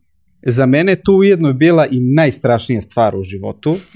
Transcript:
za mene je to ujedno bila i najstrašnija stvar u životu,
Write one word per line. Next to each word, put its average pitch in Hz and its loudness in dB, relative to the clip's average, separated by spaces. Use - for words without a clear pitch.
za 131 0
mene 156 2
je 185 -2
to 202 0
ujedno 190 2
bila 156 2
i 127 -2
najstrašnija 123 0
stvar 107 -2
u 95 -6
životu, 101 -8